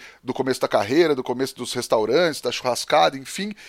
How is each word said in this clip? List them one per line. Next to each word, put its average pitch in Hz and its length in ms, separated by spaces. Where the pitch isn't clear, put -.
do 123 120
começo 131 260
da 131 80
carreira, 135 480
do 127 80
começo 127 320
dos 123 180
restaurantes, 127 680
da 123 100
churrascada, 139 680
enfim. 190 380